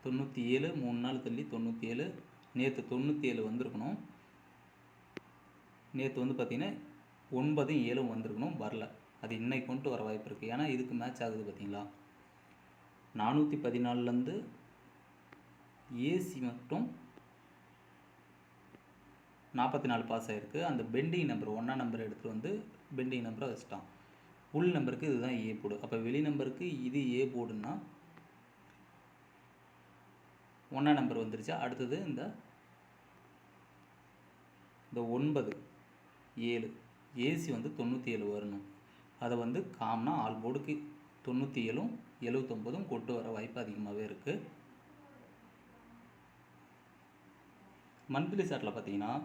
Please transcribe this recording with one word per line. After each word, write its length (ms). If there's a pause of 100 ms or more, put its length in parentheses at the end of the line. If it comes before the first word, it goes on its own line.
தொண்ணூத்தி 380 (120)
ஏழு, 140 (140)
மூணு 220
நாள் 220
தள்ளி 160 (100)
தொண்ணூத்தி 400
ஏழு. 140 (520)
நேத்து 240 (100)
தொண்ணூத்தி 380
ஏழு 180
வந்திருக்கணும். 480 (2000)
நேத்து 240
வந்து 160
பார்த்தீங்கன்னா, 320 (680)
ஒன்பதும் 500
ஏழும் 240
வந்திருக்கணும், 500
வரல. 200 (380)
அது 100 (100)
இன்னைக்கு 280
கொண்டு 220
வர 140
வாய்ப்பு 240
இருக்கு. 240
ஏன்னா 100 (100)
இதுக்கு 260
மேட்ச் 260
ஆகுது 200
பார்த்தீங்களா? 360 (1400)
நானூத்தி 440
பதினாலுலேருந்து 680 (1700)
ஏ 60 (160)
சி 100 (100)
மட்டும் 380 (2750)
நாற்பத்தி 320
நாலு 220
பாஸ் 200
ஆயிருக்கு. 280 (100)
அந்த 120 (120)
பெண்டிங் 380
நம்பர், 260
ஒண்ணாம் 240
நம்பர் 240
எடுத்துட்டு 280
வந்து 160 (460)
பெண்டிங் 320
நம்பரை 220
வச்சுட்டான். 360 (680)
உள் 180
நம்பருக்கு 360
இதுதான் 360
ஏ 140
போர்டு. 240
அப்ப 100 (120)
வெளி 200
நம்பருக்கு 400 (220)
இது 120 (140)
ஏ 80 (100)
போர்டுன்னா, 400 (3000)
ஒண்ணாம் 300
நம்பர் 220
வந்துருச்சு. 320 (100)
அடுத்தது 320 (120)
இந்த, 140 (2750)
இந்த 120 (160)
ஒன்பது, 360 (1000)
ஏழு, 160 (560)
ஏ 60 (120)
சி 140
வந்து 220
தொண்ணூத்தி 380
ஏழு 180
வரணும். 300 (600)
அதை 180
வந்து 180 (180)
காமனா 340 (120)
ஆல் 180
போர்டுக்கு 320 (520)
தொண்ணூத்தி 340 (100)
ஏழும் 220 (360)
எழுவத்தொன்பதும் 600
கொண்டு 260
வர 200
வாய்ப்பு 260
அதிகமாவே 460
இருக்கு. 240 (3750)
மந்த்லி 360
சார்ட்ல 240
பார்த்தீங்கன்னா 380 (120)